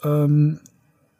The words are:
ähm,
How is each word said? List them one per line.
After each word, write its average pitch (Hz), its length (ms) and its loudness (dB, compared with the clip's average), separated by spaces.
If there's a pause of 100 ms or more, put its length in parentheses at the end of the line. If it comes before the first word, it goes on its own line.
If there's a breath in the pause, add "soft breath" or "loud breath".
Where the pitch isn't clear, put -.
ähm, 147 580 0 (600)